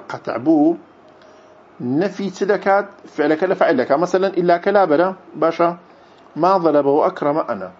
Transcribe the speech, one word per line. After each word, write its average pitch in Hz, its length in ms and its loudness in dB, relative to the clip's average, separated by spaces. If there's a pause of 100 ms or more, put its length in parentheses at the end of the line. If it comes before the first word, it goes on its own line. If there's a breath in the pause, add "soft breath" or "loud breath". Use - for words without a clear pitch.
(100)
قەتع - 340 -8
بوو، 160 320 2 (1200 loud breath)
نەفی 196 360 -4
چ - 20 -18 (140)
دەکات؟ 196 340 0 (280)
فعلەکە 156 360 0
لە 190 100 0
فاعل 165 200 4
دەکات. 135 240 0
مەسەلەن 190 340 0
ئیلاکە 175 380 2
لابەرە، 175 320 4 (340)
باشە؟ 165 260 0 (760 loud breath)
ما 180 100 4 (120)
ضرب 147 220 2
و 139 200 2
ئەکرەمە 156 420 -2
ئەنا. 95 320 -8